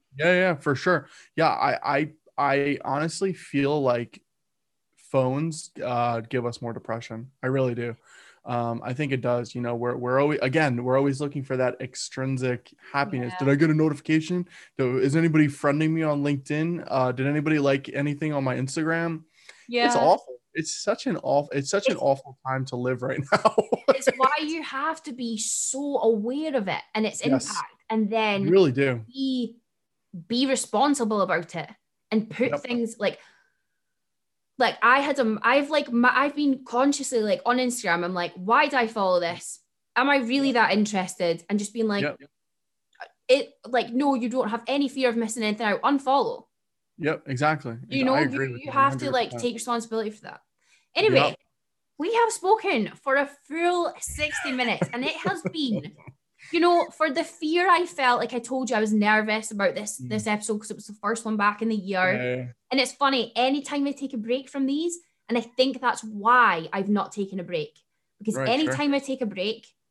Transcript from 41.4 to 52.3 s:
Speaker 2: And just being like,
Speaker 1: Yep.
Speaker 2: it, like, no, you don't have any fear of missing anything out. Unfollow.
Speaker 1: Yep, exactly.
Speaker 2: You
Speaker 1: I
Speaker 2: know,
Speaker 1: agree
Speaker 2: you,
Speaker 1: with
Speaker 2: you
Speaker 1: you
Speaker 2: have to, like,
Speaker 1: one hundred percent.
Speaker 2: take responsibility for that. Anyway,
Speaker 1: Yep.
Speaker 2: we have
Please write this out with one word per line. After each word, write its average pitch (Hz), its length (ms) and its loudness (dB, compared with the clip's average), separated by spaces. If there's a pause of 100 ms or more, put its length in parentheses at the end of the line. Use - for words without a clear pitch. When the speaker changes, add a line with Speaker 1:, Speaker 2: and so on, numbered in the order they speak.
Speaker 2:
And 208 120 0
just 208 120 -8
being 220 160 -2
like, 202 140 -2
Speaker 1:
Yep. 143 180 -4 (1080)
Speaker 2:
it, 262 260 4 (100)
like, 233 280 -2
no, 277 220 2
you 240 140 -2
don't 226 200 -2
have 226 180 -4
any 277 220 0
fear 254 200 0
of 226 80 -2
missing 226 280 -4
anything 214 220 -2
out. 202 160 0
Unfollow. 262 640 0 (540)
Speaker 1:
Yep, 151 260 -2
exactly. 135 500 0 (120)
Speaker 2:
You 269 140 -2
Speaker 1:
I - 20 2
Speaker 2:
know, 262 100 2
Speaker 1:
agree 269 320 0
Speaker 2:
you, 247 60 -6
Speaker 1:
with 240 80 -12
Speaker 2:
you 294 60 -16
Speaker 1:
you 269 60 -8
Speaker 2:
have 269 260 2
to, 247 80 -6
like, 269 60 -2
Speaker 1:
one - 20 -
hundred 240 180 2
percent. 233 100 -8
Speaker 2:
take 240 120 -2
responsibility 226 560 -6
for 214 120 -16
that. - 180 -18 (540)
Anyway, 381 220 4
Speaker 1:
Yep. - 200 4 (640)
Speaker 2:
we 381 160 -2
have 453 180 2